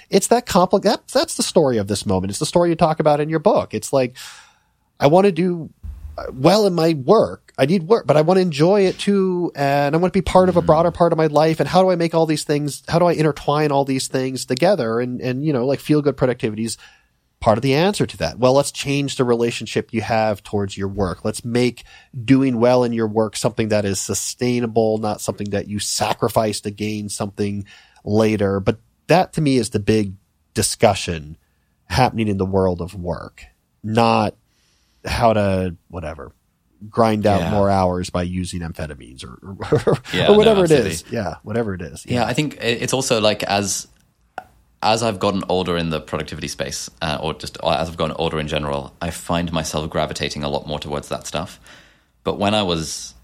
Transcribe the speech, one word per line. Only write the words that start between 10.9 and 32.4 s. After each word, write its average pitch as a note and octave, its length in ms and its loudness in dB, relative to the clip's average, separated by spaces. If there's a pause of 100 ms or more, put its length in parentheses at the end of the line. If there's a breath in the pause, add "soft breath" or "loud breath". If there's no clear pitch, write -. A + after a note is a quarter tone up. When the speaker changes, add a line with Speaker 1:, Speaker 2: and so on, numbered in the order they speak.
Speaker 1:
part E3+ 220 2
of D#3 60 2
my D#3+ 80 4
life. D#3 340 2
And C#3 80 0
how F3+ 140 4
do F#3 80 4
I F3+ 60 2
make E3+ 180 0
all D#3+ 100 4
these D#3 200 0
things, D3 440 -2
how E3+ 100 2
do F3 60 4
I E3+ 80 4
intertwine D3+ 580 0
all C#3 140 2
these C3 240 -2
things C3 380 -4
together B2+ 520 0
and, B2 220 -4
and, B2+ 240 -4
you D#3 80 0
know, B2 140 0
like, C#3 140 0
feel D3+ 200 2
good C#3 160 0
productivity's A2+ 640 -2 (600 soft breath)
part A2 200 4
of A2+ 40 -4
the C3+ 120 2
answer E3+ 320 2
to - 100 -10
that. - 220 -4
Well, B2+ 160 4
let's C#3 180 2
change C#3 440 -4
the C3 80 0
relationship A#2 680 -2
you A2+ 80 -2
have A2 420 0
towards G2+ 340 -4
your G2 120 -4
work. G2 340 -4
Let's - 220 -6
make A#2+ 400 0 (400 loud breath)
doing C3 340 4
well B2 240 6
in A#2 120 0
your A2+ 120 0
work G#2+ 300 0
something A2 320 -2
that G#2 160 2
is G2 160 -2
sustainable, A2+ 960 0
not A2 240 -4
something G2+ 300 -6
that G2 180 -4
you G#2 100 -6
sacrifice A2 840 -2
to G#2+ 80 -6
gain G#2 400 -6
something G2+ 560 -6 (380 soft breath)
later. G#2 540 2
But G2+ 200 -2 (300)
that E3+ 260 2
to D#3+ 80 0
me C3 160 2
is A2 100 0
the A2 100 -2
big G#2 360 0 (400)
discussion F2 840 0 (540)
happening A2+ 360 2
in G2+ 120 -2
the F#2+ 80 -2